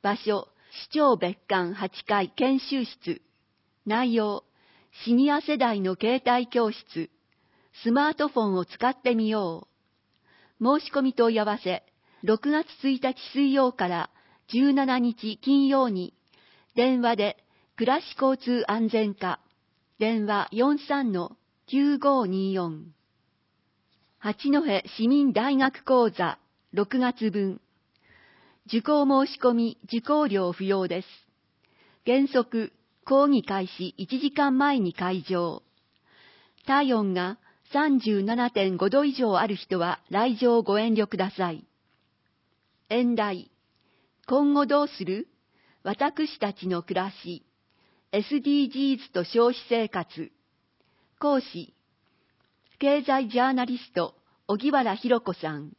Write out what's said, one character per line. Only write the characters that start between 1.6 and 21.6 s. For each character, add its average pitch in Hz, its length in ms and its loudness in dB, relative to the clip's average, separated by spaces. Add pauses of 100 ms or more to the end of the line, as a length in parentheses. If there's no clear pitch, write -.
八 190 320 -10
階 202 240 -2
研 262 300 0
修 262 260 -4
室。 - 360 -10 (640)
内 233 280 0
容、 214 300 -2 (640)
シ 233 80 2
ニ 277 180 4
ア 294 100 0
世 302 160 -2
代 226 220 0
の 185 200 -2
携 247 280 0
帯 247 200 2
教 233 240 0
室。 - 380 -10 (760)
ス 233 80 0
マ 285 180 2
ー 311 60 -4
ト 294 120 -2
フ 269 120 -2
ォ 220 100 0
ン 190 60 0
を 180 100 -2
使 - 240 -2
っ 262 100 -6
て 247 160 0
み 220 140 0
よ 190 380 -4 (920)
う。 269 200 2
申 - 60 -8
し - 60 -14
込 277 100 0
み 262 120 0
問 233 200 4
い 220 60 2
合 208 60 0
わ 208 180 -2
せ、 180 200 -4 (400)
六 220 280 0
月 302 160 0 (220)
一 262 100 0
日 262 160 -2 (180)
水 277 200 2
曜 262 180 4
か 196 160 -4
ら 170 220 -4 (380)
十 269 260 4
七 262 260 2
日 226 420 -4
金 277 260 4
曜 269 200 4
に、 185 260 -4 (640)
電 247 260 2
話 233 140 2
で、 208 220 -2 (380)
暮 226 100 -2
ら 269 160 2
し - 20 -18 (160)
交 269 180 2
通 247 320 -2
安 220 200 0
全 214 240 0
課。 180 260 -6 (600)
電 220 260 0
話 202 260 0
四 277 280 2
三 277 320 -2
の 175 260 -4 (300)